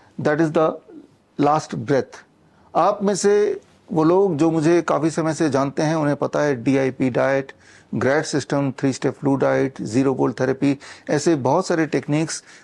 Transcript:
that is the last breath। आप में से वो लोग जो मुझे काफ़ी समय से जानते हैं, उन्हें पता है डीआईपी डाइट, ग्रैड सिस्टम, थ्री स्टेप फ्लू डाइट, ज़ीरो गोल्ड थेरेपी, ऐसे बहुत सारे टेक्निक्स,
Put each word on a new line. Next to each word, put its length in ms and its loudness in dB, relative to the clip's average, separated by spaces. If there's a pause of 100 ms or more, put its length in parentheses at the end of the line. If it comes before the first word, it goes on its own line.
(220)
that 200 2
is 100 2
the 200 2 (680)
last 340 0
breath। 500 -4 (500)
आप 280 0
में 120 0
से 460 0 (320)
वो 100 2
लोग 340 4
जो 140 4
मुझे 300 2
काफ़ी 280 0
समय 240 -2
से 160 0
जानते 340 0
हैं, 120 0
उन्हें 200 0
पता 240 -2
है 240 -2
डीआईपी 460 0
डाइट, 420 0 (440)
ग्रैड 280 2
सिस्टम, 480 -2
थ्री 220 -2
स्टेप 200 -4
फ्लू 220 0
डाइट, 460 0
ज़ीरो 320 0
गोल्ड 260 -2
थेरेपी, 400 0 (300)
ऐसे 260 2
बहुत 320 0
सारे 180 0
टेक्निक्स, 580 -4 (200)